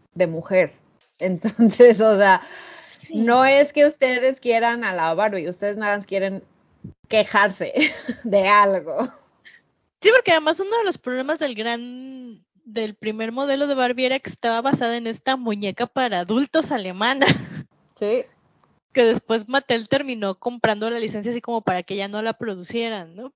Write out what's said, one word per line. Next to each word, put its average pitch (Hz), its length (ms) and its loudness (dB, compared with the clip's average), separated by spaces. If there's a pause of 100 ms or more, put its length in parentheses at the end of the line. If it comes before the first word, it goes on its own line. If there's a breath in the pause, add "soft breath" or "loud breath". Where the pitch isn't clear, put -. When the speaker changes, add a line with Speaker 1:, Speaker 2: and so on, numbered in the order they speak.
(140)
Speaker 1:
de 175 140 0
mujer. 170 460 0 (460)
Entonces, 214 840 6
o 220 160 6
sea, 196 240 6 (420 loud breath)
Speaker 2:
Sí. - 320 -14
Speaker 1:
no 233 300 4
es 277 260 6
que 294 160 4
ustedes 262 540 0
quieran 233 420 0
a 196 100 -4
la 165 200 -2
Barbie, 190 340 -2
ustedes 202 300 -6
nada 208 180 -2
más 202 100 -8
quieren 196 380 -4 (640)
quejarse 202 680 0
<laughs> - 520 -4
de 196 240 2
algo. 196 480 4 (1040 soft breath)
Speaker 2:
Sí, - 120 4
porque 480 180 4
además 320 280 2
uno 403 180 -4
de 466 60 -2
los 392 140 -4
problemas 262 420 -6
del 269 160 -6
gran, 247 840 -10 (260)
del 214 320 -8
primer 220 360 -8
modelo 277 360 -2
de 285 80 0
Barbie 254 300 0
era 262 140 -2
que - 100 -14
estaba 233 320 -4
basada 254 360 -2
en 233 100 -8
esta 226 280 -4
muñeca 214 520 -4
para 233 320 -2
adultos 254 520 -2
alemana. 226 540 -2
<laughs> - 440 -2 (280)
Speaker 1:
Sí. 214 280 -2 (680)
Speaker 2:
Que 254 120 4
después 226 420 0
Mattel 240 400 -2
terminó 240 500 -4
comprando 226 520 -4
la 233 100 -6
licencia 208 320 -6
así 240 100 -6
como 233 200 -6
para 180 220 -4
que 196 120 -10
ya 196 140 -6
no 208 120 -8
la 226 120 -4
producieran, 208 840 -8
¿no? 240 200 -16